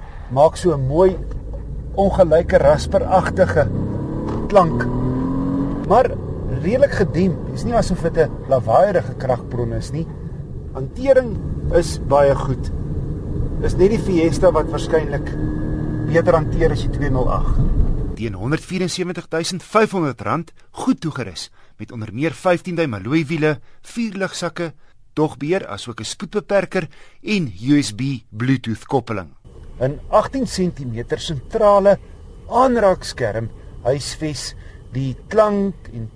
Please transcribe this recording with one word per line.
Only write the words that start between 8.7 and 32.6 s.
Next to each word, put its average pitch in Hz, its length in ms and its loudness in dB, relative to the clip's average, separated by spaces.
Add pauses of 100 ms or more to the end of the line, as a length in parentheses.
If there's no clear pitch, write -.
kragbron 120 560 -4
is 113 180 -6
nie. 160 160 -4 (680)
Hantering 247 640 0 (360)
is 170 260 2
baie 139 360 4
goed. - 360 -2 (920)
Dis - 140 0
net 190 160 6
die 226 80 0
Fiesta 170 520 2
wat 151 180 0
waarskynlik 147 560 -2 (840)
beter 165 260 4
hanteer 160 380 2
as 143 100 -2
die - 80 0
tweehonderdagt. 131 680 2 (600)
Teen 107 180 -6
honderdvierensewentig 170 960 -4
duisend 165 360 -4
vyfhonderd 185 580 0
rand, 127 320 -4 (180)
goed - 300 -2
toegerus, 123 500 -4 (260)
met 107 140 -12
onder 107 220 -10
meer 143 180 0
vyftien 175 440 0
duim 160 180 0
alloy 127 320 0
wiele, 151 340 0 (220)
vier 226 320 -6
ligsakke, 175 600 -6 (400)
dogbeheer 151 540 -2
asook 107 320 -10
'n 110 60 -10
spoedbeperker 190 800 -2 (360)
en 170 380 -2
U 143 200 4
S 104 120 -4
B 104 80 -8 (280)
Bluetooth 120 560 -2
koppeling. 107 440 -2 (500)
'n 131 200 -2 (100)
agtien 214 380 2
sentimeter 139 720 -4
sentrale 202 800 4 (500)
aanraakskerm 190 1000 2 (340)